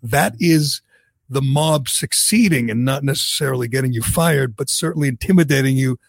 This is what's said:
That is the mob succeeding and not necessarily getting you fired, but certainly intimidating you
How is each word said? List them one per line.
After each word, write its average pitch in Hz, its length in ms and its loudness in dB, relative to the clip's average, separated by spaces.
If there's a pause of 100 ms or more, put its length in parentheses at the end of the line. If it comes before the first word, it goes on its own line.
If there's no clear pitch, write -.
That 135 380 0
is 160 420 2 (480)
the 135 120 -2
mob 143 460 2
succeeding 156 800 0
and 113 140 -2
not 135 200 -2
necessarily 131 640 -2
getting 127 260 -2
you 113 80 -4
fired, 139 540 0
but 139 140 -6
certainly 156 380 -2
intimidating 135 680 2
you 131 200 0 (120)